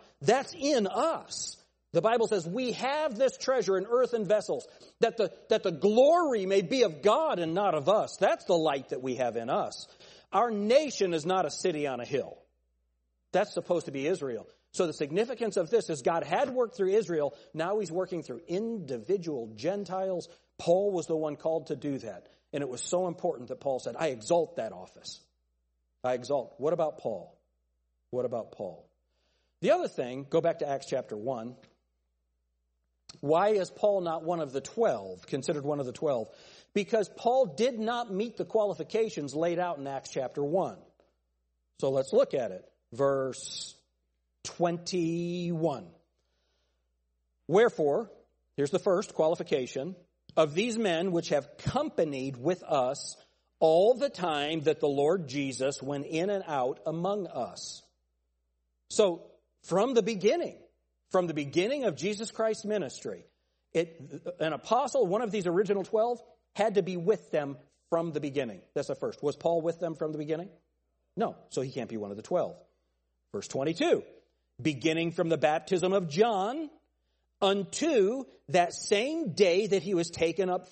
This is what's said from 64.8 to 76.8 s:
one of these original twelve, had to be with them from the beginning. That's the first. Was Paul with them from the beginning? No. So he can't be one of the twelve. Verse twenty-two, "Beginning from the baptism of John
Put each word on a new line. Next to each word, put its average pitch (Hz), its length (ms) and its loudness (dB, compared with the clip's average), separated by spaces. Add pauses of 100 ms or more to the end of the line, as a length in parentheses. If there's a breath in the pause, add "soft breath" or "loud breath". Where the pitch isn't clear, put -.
one 208 160 0
of 208 80 -4
these 190 160 -2
original 190 360 2
twelve, 226 380 0 (320)
had 208 220 0
to 196 80 4
be 180 140 -4
with 175 340 0
them 139 260 -2 (320)
from 170 220 0
the 147 100 -4
beginning. 131 400 -4 (140)
That's 147 140 -2
the 135 60 -4
first. - 280 -6
Was 143 120 0
Paul 170 260 0
with 165 180 -2
them 160 160 -2
from 156 160 -4
the 151 80 -6
beginning? 160 300 -4 (680)
No. - 180 -2 (140)
So 139 120 -2
he 131 100 -6
can't 123 180 -6
be 110 80 -8
one 101 140 -6
of 101 60 -8
the 110 60 -12
twelve. 135 320 0 (760)
Verse - 160 -8
twenty-two, 165 560 0 (580)
"Beginning 160 500 0
from 170 180 0
the 165 80 4
baptism 165 560 2
of 190 160 2
John 226 600 0 (720)